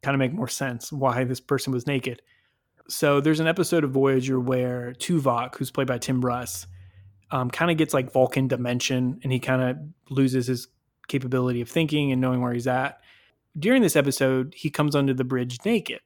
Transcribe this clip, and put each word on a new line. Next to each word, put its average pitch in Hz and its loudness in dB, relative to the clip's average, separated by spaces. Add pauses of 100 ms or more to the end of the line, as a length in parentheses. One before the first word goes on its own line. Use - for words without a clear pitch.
kinda 139 0
make 131 0
more 151 -4
sense 123 -6
why 131 0
this 123 -4
person 135 -2
was 120 -4
naked. 131 -4 (640)
So 143 2
there's 156 2
an 160 2
episode 165 2
of 139 -2
Voyager 135 2
where 123 -2
Tuvok, 131 0
who's 131 -6
played 135 -2
by 123 -2
Tim 127 -2
Russ, 123 -4 (640)
um, 127 -2
kinda 170 2
gets, 156 0
like, 127 0
Vulcan 131 2
dementia, 123 -2
and 127 -2
he 131 2
kinda 131 -2 (200)
loses 131 2
his 123 -4 (400)
capability 127 -2
of 117 -8
thinking 147 0
and 127 0
knowing 127 0
where 123 -2
he's 120 -4
at. 131 -2 (580)
During 233 4
this 170 4
episode, 135 2
he 151 -4
comes 147 0
onto 139 4
the 127 0
bridge 123 -4
naked. 202 -2